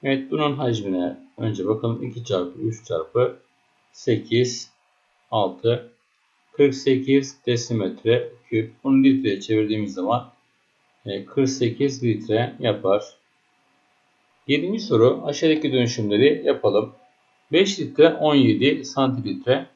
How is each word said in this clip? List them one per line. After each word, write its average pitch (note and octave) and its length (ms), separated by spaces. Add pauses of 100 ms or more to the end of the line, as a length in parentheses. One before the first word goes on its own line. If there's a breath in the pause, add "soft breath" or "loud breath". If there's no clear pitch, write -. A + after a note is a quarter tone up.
Evet, C3+ 280
bunun D3+ 260
hacmine G2+ 600 (220)
önce G2+ 280
bakalım. A2 360
İki B2 220
çarpı F2+ 340
üç A2+ 260
çarpı F#2 520 (560)
sekiz, A#2+ 760 (600)
altı, A2+ 640 (600)
kırk C#3+ 220
sekiz C3+ 640 (100)
desimetre A#2 880 (160)
küp. A2+ 240 (120)
Bunu C3+ 180
litreye A2 380
çevirdiğimiz G#2+ 540
zaman, G#2 380 (760)
e, G2 180
kırk C3+ 240
sekiz B2+ 560
litre A2 540
yapar. G#2 460 (1400)
Yedinci D3 340
soru. B2+ 440
Aşağıdaki D3+ 480
dönüşümleri A#2+ 720
yapalım. G#2+ 480 (600)
Beş F#3+ 280
litre D3 280
on D3+ 260
yedi B2 500
santilitre. B2 920